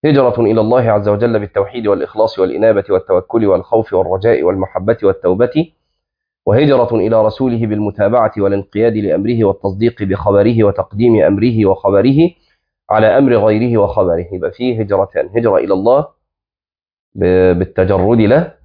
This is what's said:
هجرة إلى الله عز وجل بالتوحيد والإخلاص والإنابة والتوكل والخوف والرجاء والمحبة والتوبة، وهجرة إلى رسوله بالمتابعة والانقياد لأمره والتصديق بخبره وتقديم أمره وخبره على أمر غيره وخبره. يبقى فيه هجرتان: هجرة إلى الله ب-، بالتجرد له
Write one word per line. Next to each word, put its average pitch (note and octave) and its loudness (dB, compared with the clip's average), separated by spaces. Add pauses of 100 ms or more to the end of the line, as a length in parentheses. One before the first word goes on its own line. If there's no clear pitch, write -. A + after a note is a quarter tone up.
هجرة C3 2
إلى A2+ 2
الله A#2 2
عز G#2 0
وجل A2 0
بالتوحيد G#2 -6
والإخلاص G2+ -2
والإنابة G2 0
والتوكل F#2+ 0
والخوف G2+ 0
والرجاء F#2+ 0
والمحبة F#2+ -2
والتوبة، G2+ -2 (760)
وهجرة B2 2
إلى G#2+ 0
رسوله A2+ -2
بالمتابعة G#2 -2
والانقياد G2+ -2
لأمره G#2 -2
والتصديق G2+ -2
بخبره G2+ 0
وتقديم G#2 0
أمره G#2 0
وخبره A#2 2 (580)
على G#2+ 2
أمر C3 2
غيره A2 0
وخبره. F2+ -2
يبقى F2+ -6
فيه A#2+ -4
هجرتان: G2 -2
هجرة A2+ 0
إلى F#2+ 0
الله A#2+ 0 (1080)
ب-، F#2 2
بالتجرد F#2+ 0
له B2+ 0